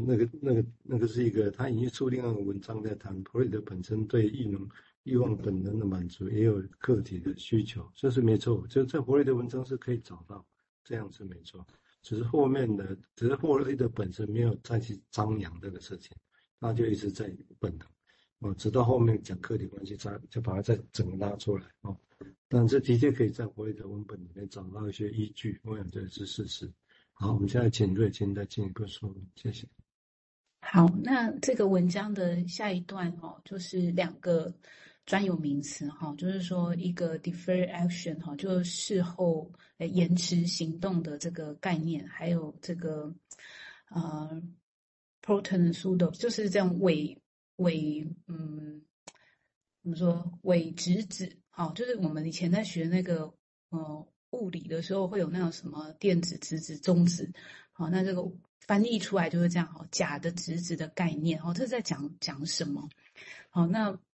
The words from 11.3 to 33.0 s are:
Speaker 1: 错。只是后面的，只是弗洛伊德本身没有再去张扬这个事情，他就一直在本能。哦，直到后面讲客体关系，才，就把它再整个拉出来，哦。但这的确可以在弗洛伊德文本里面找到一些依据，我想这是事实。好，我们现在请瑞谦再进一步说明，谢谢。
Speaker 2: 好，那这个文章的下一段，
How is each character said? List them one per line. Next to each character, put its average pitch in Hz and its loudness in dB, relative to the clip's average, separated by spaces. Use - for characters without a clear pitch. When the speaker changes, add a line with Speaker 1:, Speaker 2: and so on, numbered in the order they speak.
Speaker 1:
错。 - -18
只 - -8
是 113 -2
后 139 4
面 131 2
的， 95 -6
只 117 2
是 139 2
弗 147 4
洛 139 0
伊 143 0
德 123 2
本 95 -4
身 107 -6
没 110 0
有 117 4
再 113 0
去 104 -6
张 107 0
扬 85 -8
这 98 -10
个 90 -10
事 95 -12
情， - -20
他 117 0
就 117 2
一 107 2
直 101 -2
在 104 -6
本 85 -4
能。 - -18
哦， 104 -4
直 - -2
到 123 6
后 123 6
面 113 6
讲 92 -8
客 - -4
体 95 -4
关 98 -14
系， 101 -8
才， 101 -10
就 117 -6
把 113 -2
它 101 -2
再 113 4
整 90 -2
个 95 -6
拉 101 -2
出 101 -2
来， 92 -6
哦。 98 -8
但 120 6
这 131 6
的 123 4
确 139 6
可 - 2
以 107 4
在 - -4
弗 107 -8
洛 110 -4
伊 107 -4
德 98 -12
文 101 -8
本 98 -14
里 90 -14
面 98 -12
找 98 -14
到 104 -8
一 - -4
些 104 -4
依 110 0
据， - -6
我 110 -6
想 98 -8
这 101 -8
是 98 -10
事 95 -6
实。 - -10
好， 101 0
我 113 4
们 101 2
现 120 2
在 117 6
请 104 4
瑞 104 4
谦 101 -2
再 101 -4
进 104 -4
一 95 -4
步 101 -6
说 104 -10
明， 95 -14
谢 117 -6
谢。 - -14
Speaker 2:
好， 175 8
那 240 2
这 254 0
个 208 4
文 180 4
章 202 -2
的 175 0
下 208 -4
一 185 -2
段， 175 -6